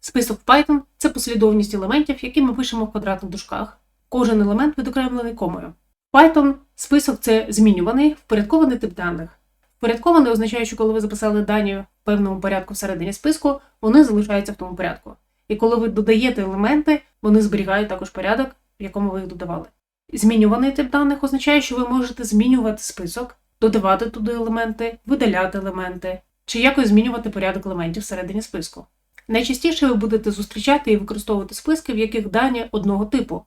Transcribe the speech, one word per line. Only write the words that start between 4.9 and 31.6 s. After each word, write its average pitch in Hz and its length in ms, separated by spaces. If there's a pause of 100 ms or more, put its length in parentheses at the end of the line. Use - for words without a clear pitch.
комою. 170 380 (400)
В - 40
Python 294 380 (200)
список — 285 460
це 220 280
змінюваний, 214 640
впорядкований 247 680
тип 208 160
даних. 170 360 (480)
Впорядкований 240 540
означає, 226 320
що 220 120
коли 220 160
ви 220 80
записали 208 420
дані 202 340
в - 280
певному 196 360
порядку 190 340
всередині 190 380
списку, 285 480 (200)
вони 247 240
залишаються 208 480
в - 40
тому 180 200
порядку. 180 400 (320)
І 214 80
коли 226 200
ви 226 120
додаєте 220 540
елементи, 262 600 (200)
вони 214 200
зберігають 202 460
також 190 220
порядок, 220 380 (320)
в - 20
якому 196 280
ви 190 100
їх 185 80
додавали. 170 380 (460)
Змінюваний 226 600
тип 277 180
даних 285 340
означає, 277 360
що 254 160
ви 247 120
можете 247 360
змінювати 220 580
список, 196 540 (240)
додавати 202 460
туди 226 260
елементи, 226 720
видаляти 196 520
елементи, 185 640 (240)
чи - 160
якось 269 280
змінювати 220 420
порядок 196 360
елементів 175 360
всередині 196 400
списку. - 440 (420)
Найчастіше 262 580
ви 247 80
будете 220 360
зустрічати 220 600
і 208 40
використовувати 208 580
списки, 311 380